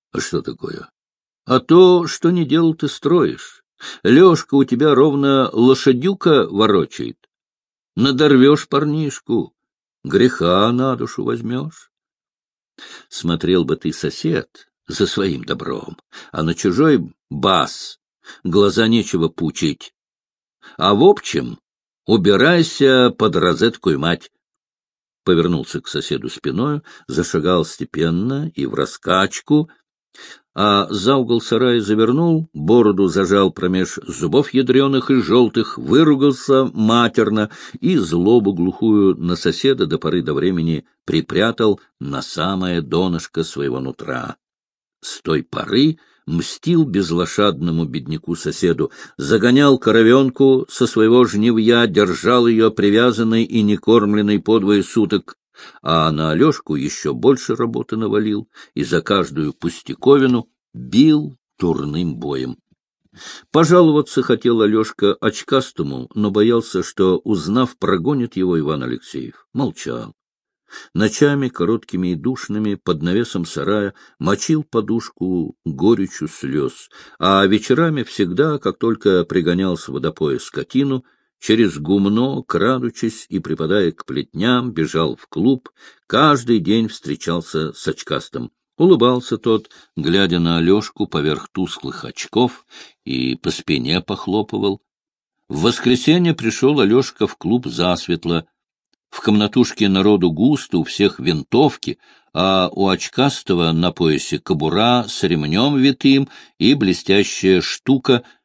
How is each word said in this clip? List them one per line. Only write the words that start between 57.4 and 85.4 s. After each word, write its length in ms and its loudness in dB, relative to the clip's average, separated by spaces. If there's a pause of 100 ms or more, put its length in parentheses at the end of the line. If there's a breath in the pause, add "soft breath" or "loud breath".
работы 420 -6
навалил 520 -2 (260 loud breath)
и 100 -4
за 160 -2
каждую 520 -2
пустяковину 960 0 (240)
бил 640 2 (220)
турным 580 -4
боем. 400 -8 (920 loud breath)
Пожаловаться 720 4
хотел 400 0
Алёшка 520 0
очкастому, 1000 -4
но 160 -2
боялся, 520 0
что, 360 0
узнав, 580 -2
прогонит 600 -2
его 220 0
Иван 260 -4
Алексеев. 680 -12
Молчал. 600 -8 (800 loud breath)
Ночами 540 0
короткими 640 -4
и 20 -4
душными 640 -6
под 260 -6
навесом 420 -2
сарая 480 -4 (260 soft breath)
мочил 460 -2
подушку 920 -4 (120)
горечью 600 -2
слёз, 600 -8 (300 loud breath)
а 280 2
вечерами 580 0
всегда, 540 -2
как 200 -6
только 460 0
пригонял 520 -2
с 120 -14
водопоя 500 -4
скотину, 640 -4 (340)
через 380 2
гумно, 640 0
крадучись 840 -4
и 100 -6
припадая 540 -2
к 140 -18
плетням, 640 -4
бежал 460 -4
в 100 -20
клуб, 420 -2 (380 soft breath)